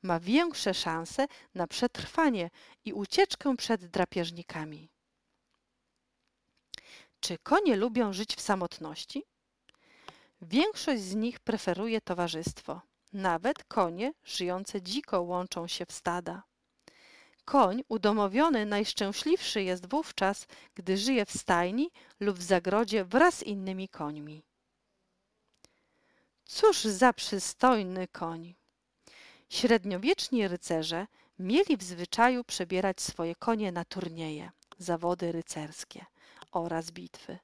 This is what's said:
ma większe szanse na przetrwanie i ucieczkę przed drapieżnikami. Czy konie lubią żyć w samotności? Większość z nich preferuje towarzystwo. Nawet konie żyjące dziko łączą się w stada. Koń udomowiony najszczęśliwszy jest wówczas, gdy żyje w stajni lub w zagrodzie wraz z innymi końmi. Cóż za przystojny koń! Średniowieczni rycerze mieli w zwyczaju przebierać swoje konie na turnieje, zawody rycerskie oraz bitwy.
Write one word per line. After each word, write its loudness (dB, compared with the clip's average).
ma 0
większe 2
szanse -2
na -2
przetrwanie 0
i -6
ucieczkę 0
przed 0
drapieżnikami. -4
Czy -6
konie 4
lubią 0
żyć -6
w -12
samotności? -4
Większość 2
z -6
nich -2
preferuje -2
towarzystwo. -4
Nawet 0
konie 0
żyjące -4
dziko -2
łączą -4
się -6
w -18
stada. -4
Koń 4
udomowiony 4
najszczęśliwszy 0
jest -2
wówczas, 0
gdy 0
żyje 2
w -16
stajni 0
lub 0
w -10
zagrodzie 2
wraz 6
z -10
innymi -6
końmi. -10
Cóż 4
za 4
przystojny 0
koń! -10
Średniowieczni 2
rycerze -2
mieli 2
w -8
zwyczaju 2
przebierać -2
swoje -4
konie -2
na -4
turnieje, -8
zawody -2
rycerskie -10
oraz -4
bitwy. -16